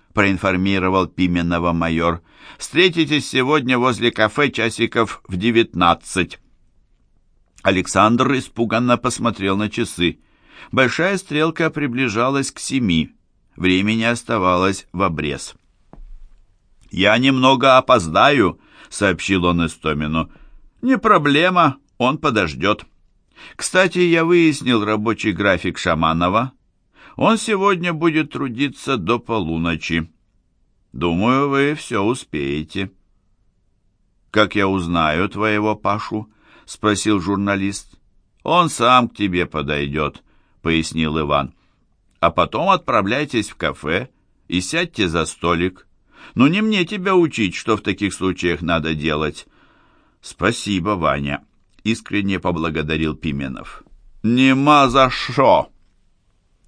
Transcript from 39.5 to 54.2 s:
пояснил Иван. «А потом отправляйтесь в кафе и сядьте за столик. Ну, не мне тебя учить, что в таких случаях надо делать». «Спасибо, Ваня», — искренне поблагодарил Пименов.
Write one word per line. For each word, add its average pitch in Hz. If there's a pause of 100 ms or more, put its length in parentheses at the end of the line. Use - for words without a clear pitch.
пояснил 80
Иван. 71 (640)
«А 82
потом 123
отправляйтесь 127
в -
кафе 80 (400)
и 90
сядьте 160
за 80
столик. 87 (480)
Ну, 135
не 196
мне 214
тебя 190
учить, 127
что 110
в 104
таких 101
случаях 87
надо 80
делать». 76 (760)
«Спасибо, 98
Ваня», — 71 (400)
искренне 101
поблагодарил 80
Пименов. 69 (400)